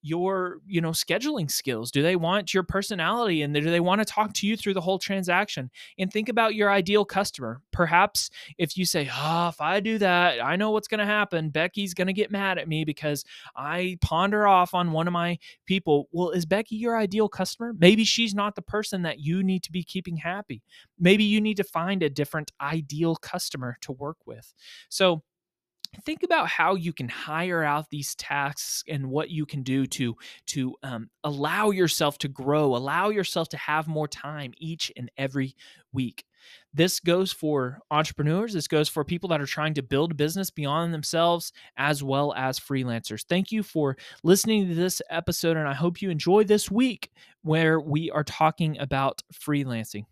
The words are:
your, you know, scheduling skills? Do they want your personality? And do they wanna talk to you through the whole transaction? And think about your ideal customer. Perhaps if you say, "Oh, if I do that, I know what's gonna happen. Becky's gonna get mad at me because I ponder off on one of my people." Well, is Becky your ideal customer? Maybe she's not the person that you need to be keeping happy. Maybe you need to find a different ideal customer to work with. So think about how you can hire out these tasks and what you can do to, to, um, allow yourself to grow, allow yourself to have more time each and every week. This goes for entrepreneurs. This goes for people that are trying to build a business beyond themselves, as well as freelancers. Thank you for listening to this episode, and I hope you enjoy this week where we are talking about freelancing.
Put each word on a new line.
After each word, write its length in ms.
your, 640
you 160
know, 80
scheduling 600
skills? 420
Do 100
they 140
want 360
your 120
personality? 800
And 100
do 80
they 180
wanna 260
talk 280
to 140
you 100
through 160
the 80
whole 160
transaction? 720
And 120
think 180
about 260
your 160
ideal 340
customer. 560
Perhaps 600
if 180
you 100
say, 300
"Oh, 340
if 120
I 180
do 200
that, 440
I 120
know 160
what's 160
gonna 180
happen. 440
Becky's 440
gonna 180
get 200
mad 260
at 100
me 180
because 380
I 460
ponder 460
off 260
on 180
one 160
of 60
my 240
people." 460
Well, 200
is 140
Becky 300
your 220
ideal 320
customer? 480
Maybe 260
she's 320
not 200
the 80
person 400
that 160
you 240
need 200
to 80
be 120
keeping 340
happy. 460
Maybe 240
you 160
need 180
to 60
find 400
a 60
different 500
ideal 560
customer 680
to 100
work 340
with. 280
So 340
think 160
about 260
how 280
you 180
can 160
hire 540
out 260
these 240
tasks 760
and 220
what 220
you 120
can 200
do 240
to, 280
to, 380
um, 260
allow 480
yourself 480
to 80
grow, 480
allow 340
yourself 400
to 80
have 300
more 200
time 520
each 360
and 220
every 380
week. 340
This 280
goes 320
for 480
entrepreneurs. 640
This 140
goes 200
for 160
people 260
that 120
are 60
trying 260
to 80
build 300
a 40
business 360
beyond 420
themselves, 580
as 280
well 320
as 240
freelancers. 680
Thank 240
you 120
for 340
listening 460
to 80
this 340
episode, 480
and 100
I 60
hope 300
you 80
enjoy 320
this 260
week 400
where 380
we 320
are 120
talking 540
about 460
freelancing. 800